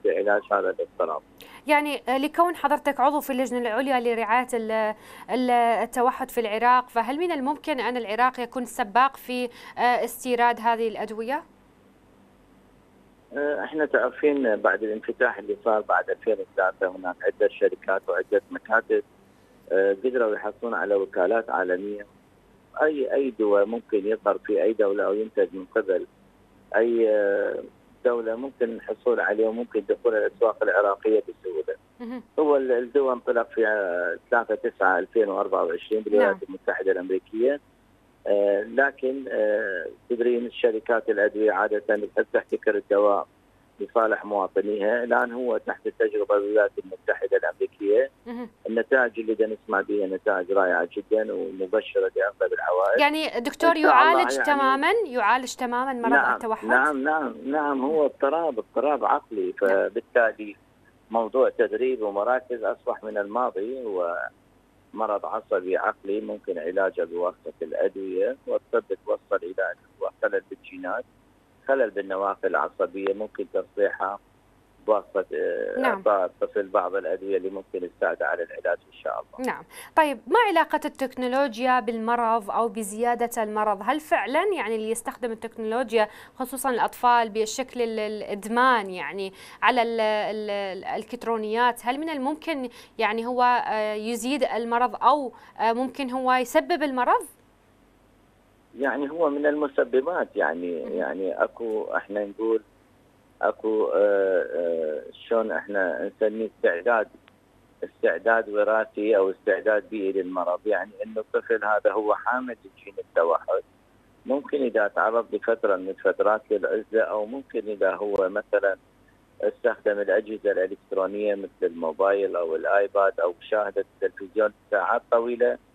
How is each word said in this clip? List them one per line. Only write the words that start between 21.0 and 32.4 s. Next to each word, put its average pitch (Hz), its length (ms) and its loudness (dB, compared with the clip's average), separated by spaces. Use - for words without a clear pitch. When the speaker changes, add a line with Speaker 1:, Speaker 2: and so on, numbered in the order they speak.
Speaker 1:
عالمية. 92 560 -2
أي، 147 320 0
أي 131 260 0
دواء 101 260 4
ممكن 110 420 -4
يظهر 104 300 0
في 95 260 0
أي 110 100 2
دولة 101 300 0
أو 92 100 0
ينتج 107 400 0
من 92 120 -10
قبل 95 320 -2
أي، 113 340 4
آه، 101 540 0
دولة 117 300 0
ممكن 131 300 -4
الحصول 113 540 -2
عليه 104 280 2
وممكن 113 420 -2
دخول 110 260 2
الأسواق 107 480 2
العراقية 101 560 4
بسهولة. - 560 -6
Speaker 2:
مهم. 240 240 -12
Speaker 1:
هو 147 180 4